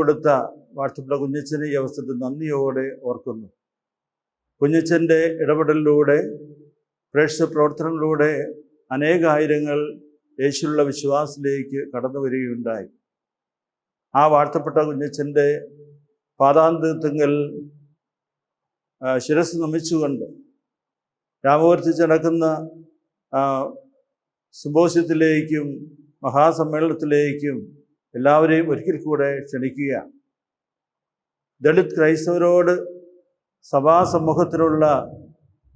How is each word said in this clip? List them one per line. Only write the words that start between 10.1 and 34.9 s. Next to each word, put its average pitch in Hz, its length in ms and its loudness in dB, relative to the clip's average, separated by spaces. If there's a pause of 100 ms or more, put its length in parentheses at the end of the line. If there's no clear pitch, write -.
യേശുവിലുള്ള 147 460 0
വിശ്വാസത്തിലേക്ക് 139 920 -4 (120)
കടന്നു 131 320 -6
വരികയുണ്ടായി. 120 640 -6 (1300)
ആ - 20 6 (100)
വാഴ്ത്തപ്പെട്ട 147 460 0 (100)
കുഞ്ഞച്ചൻ്റെ 143 580 -2 (920)
പാദാന്ത്യത്തിങ്കൽ, 156 920 2 (1700)
ആ, - 20 -6 (200)
ശിരസ് 165 380 0
നമിച്ചുകൊണ്ട് 156 640 -2 (1200)
രാമപുരത്ത് 160 480 4 (120)
നടക്കുന്ന, 165 380 2 (880)
ആ, 135 80 0 (1200)
സിമ്പോസിയത്തിലേക്കും 156 1080 2 (580)
മഹാസമ്മേളനത്തിലേക്കും 147 1300 0 (640)
എല്ലാവരെയും 156 540 4
ഒരിക്കൽ 160 340 -4
കൂടെ 143 240 0 (160)
ക്ഷണിക്കുക. 131 480 -6 (1700)
ദളിത് 170 320 4
ക്രൈസ്തവരോട് 175 760 2 (1000)
സഭാസമൂഹത്തിലുള്ള 160 1120 2 (920)